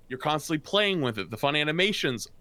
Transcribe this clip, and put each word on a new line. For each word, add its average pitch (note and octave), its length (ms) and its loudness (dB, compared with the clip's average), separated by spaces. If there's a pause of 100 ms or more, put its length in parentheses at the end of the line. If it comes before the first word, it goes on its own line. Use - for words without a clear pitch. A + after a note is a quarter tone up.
You're B2+ 100 -8
constantly D3+ 400 0
playing G3 440 2
with A#2 160 0
it. F#2+ 120 -6
The A2 60 -8
fun C#3+ 200 2
animations. D3+ 720 0 (140)